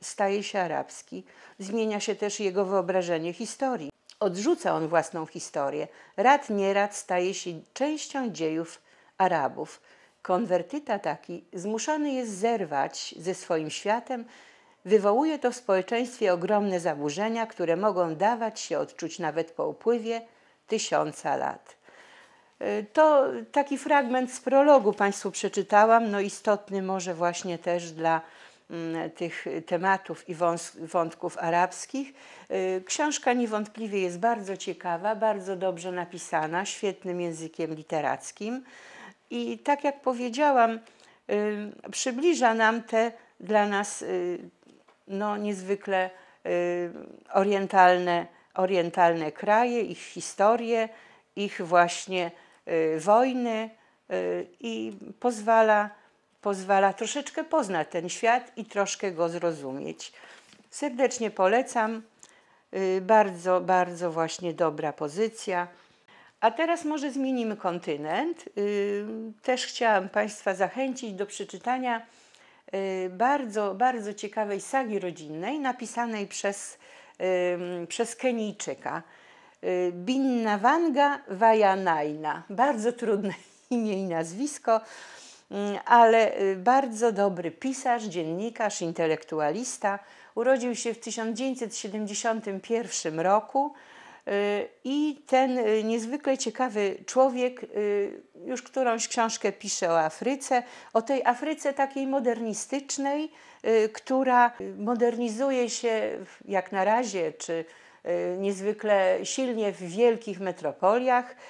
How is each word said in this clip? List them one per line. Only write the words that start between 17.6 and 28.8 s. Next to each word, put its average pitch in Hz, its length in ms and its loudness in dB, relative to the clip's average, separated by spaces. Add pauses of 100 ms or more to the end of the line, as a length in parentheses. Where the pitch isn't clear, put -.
mogą 185 380 2
dawać 220 460 0
się 156 180 -4
odczuć 156 400 -6
nawet 165 320 -2
po 151 180 -4
upływie 226 520 -2 (460)
tysiąca 151 720 -2
lat. - 400 -6 (840)
Y, 208 300 -4
to 302 340 6 (260)
taki 277 260 0
fragment 254 540 2
z - 80 -14
prologu 269 520 6
Państwu 202 380 0
przeczytałam, 214 800 4
no 202 100 0
istotny 196 600 -2
może 185 320 -4
właśnie 170 440 -2
też 170 340 -2
dla, 160 280 0 (500)
mm, 165 400 -6